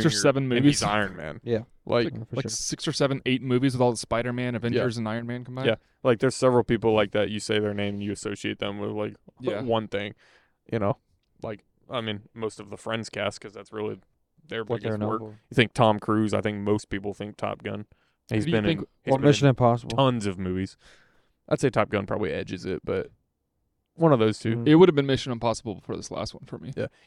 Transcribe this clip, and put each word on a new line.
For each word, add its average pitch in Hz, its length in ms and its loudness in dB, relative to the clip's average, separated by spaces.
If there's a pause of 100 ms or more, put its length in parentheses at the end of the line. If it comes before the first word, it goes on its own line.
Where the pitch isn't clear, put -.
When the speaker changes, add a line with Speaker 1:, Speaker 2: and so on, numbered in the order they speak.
Speaker 1:
or - 20 6
Speaker 2:
Junior 107 140 0
Speaker 1:
seven 135 220 4
Speaker 2:
and 131 40 -2
Speaker 1:
movies. 131 320 4
Speaker 2:
he's - 20 -2
Iron 104 340 0
Man. 78 280 -10
Speaker 3:
Yeah. 117 200 -2 (200)
Speaker 2:
Like, 120 220 0
Speaker 1:
Like, 113 240 -8
Speaker 3:
For 117 60 -8
Speaker 1:
like, 135 80 -4
Speaker 3:
sure. 110 60 -8
Speaker 1:
six - 380 -6
or 156 40 -2
seven, 135 340 0
eight 127 160 0
movies 127 320 0
with 123 80 2
all 123 80 4
the 117 80 -2
Spider-Man, 123 560 -4
Speaker 2:
Yeah. - 20 -2
Speaker 1:
Avengers, 117 400 -2
and 113 100 -4
Iron 117 200 -6
Man 123 180 -8
combined. 127 240 -6
Speaker 2:
Yeah. 110 60 4 (280)
Like, 123 180 4
there's 131 140 2
several 123 300 4
people 113 300 2
like 107 160 4
that. 104 180 0
You 104 120 -4
say 107 180 0
their 104 160 -2
name 101 200 -4
and 101 80 -8
you 101 100 -4
associate 104 460 -6
them 101 200 -6
with, 104 140 -6
like, 107 240 -6 (240)
Speaker 1:
Yeah. 113 200 -4
Speaker 2:
one 113 280 0
thing, 101 260 -6 (580)
you 117 60 0
know? 101 180 0 (460)
Like, 110 220 -10 (260)
I 127 100 -4
mean, 107 220 -6 (100)
most 113 260 -8
of 101 120 -14
the 104 80 -14
Friends 113 320 -6
cast, 104 300 -4
'cause 104 120 -18
that's 104 220 -18
really 107 260 -6 (480)
their 113 160 -6
Speaker 3:
What 113 160 -4
they're 110 120 -4
Speaker 2:
biggest 107 80 -4
Speaker 3:
known 107 100 -2
Speaker 2:
work. 110 100 -2
Speaker 3:
for. 107 100 -14 (200)
Speaker 2:
You - 40 -8
think 113 200 4
Tom 107 260 4
Cruise, 107 320 0
I 101 80 0
think 104 180 -4
most 104 300 0
people 101 240 -6
think 104 240 -12
Top 104 260 -8
Gun. 104 240 -8 (420)
He's 110 160 0
Speaker 1:
Who 156 60 -2
do - 0 -
you 117 60 4
Speaker 2:
been 107 80 2
Speaker 1:
think 156 160 2
Speaker 2:
in, - 60 -8 (180)
he's 127 100 2
Speaker 3:
Or 131 40 4
Speaker 2:
been 139 80 4
Speaker 3:
Mission 143 200 6
Speaker 2:
in 139 40 8
Speaker 3:
Impossible. 120 460 2
Speaker 2:
tons 123 300 2
of 92 120 -4
movies. 92 380 -4 (720)
I'd 147 120 -2
say 143 80 2
Top 107 220 2
Gun 101 160 -2
probably 101 260 -4
edges 92 320 -8
it, 92 200 -6
but 92 260 -4 (840)
one 165 160 6
of 127 80 6
those 110 180 2
two. 113 180 -2
Speaker 3:
Mm. 117 120 -2
Speaker 1:
It 151 80 10
would 180 120 10
have 165 80 4
been 139 100 2
Mission 135 260 -2
Impossible 117 420 -4
before 90 220 -10
this - 140 -12
last - 240 -6
one - 120 -20
for - 120 -14
me. - 180 -14
Speaker 2:
Yeah. - 100 -4 (200)